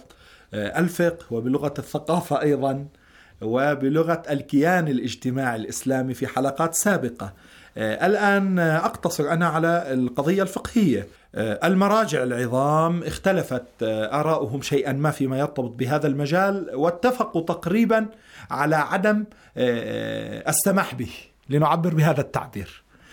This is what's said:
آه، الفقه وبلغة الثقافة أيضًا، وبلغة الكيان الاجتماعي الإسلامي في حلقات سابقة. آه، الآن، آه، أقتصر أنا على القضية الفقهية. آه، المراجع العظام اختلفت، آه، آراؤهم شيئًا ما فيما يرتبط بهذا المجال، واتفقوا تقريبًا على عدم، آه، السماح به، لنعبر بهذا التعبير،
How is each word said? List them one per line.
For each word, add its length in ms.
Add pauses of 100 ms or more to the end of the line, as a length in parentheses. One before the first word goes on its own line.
(540)
آه، 260
الفقه 520
وبلغة 480
الثقافة 640
أيضًا، 440 (560)
وبلغة 880
الكيان 580
الاجتماعي 680
الإسلامي 580
في 140
حلقات 480
سابقة. 580 (440)
آه، 300
الآن، 520
آه، 180
أقتصر 540
أنا 160
على 460
القضية 500
الفقهية. 640 (280)
آه، 320
المراجع 560
العظام 800
اختلفت، 600 (180)
آه، 380
آراؤهم 420
شيئًا 300
ما 200
فيما 280
يرتبط 300
بهذا 380
المجال، 680
واتفقوا 680
تقريبًا 640 (460)
على 240
عدم، 500 (320)
آه، 920
السماح 460
به، 140 (400)
لنعبر 440
بهذا 280
التعبير، 600 (300)